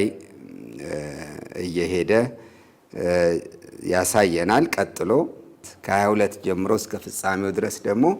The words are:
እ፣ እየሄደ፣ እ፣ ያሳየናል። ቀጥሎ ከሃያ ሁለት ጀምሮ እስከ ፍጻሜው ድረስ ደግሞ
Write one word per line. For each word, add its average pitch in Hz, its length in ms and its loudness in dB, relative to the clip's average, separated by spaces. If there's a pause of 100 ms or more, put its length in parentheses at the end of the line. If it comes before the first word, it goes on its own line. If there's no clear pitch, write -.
(800)
እ፣ 73 160 -8 (640)
እየሄደ፣ 87 520 0 (800)
እ፣ - 120 -6 (840)
ያሳየናል። 92 840 4
ቀጥሎ 95 400 -2 (720)
ከሃያ 98 240 2
ሁለት 104 340 2
ጀምሮ 95 340 -2
እስከ 107 260 -2
ፍጻሜው 95 520 -4
ድረስ 101 300 -4
ደግሞ 110 240 0 (140)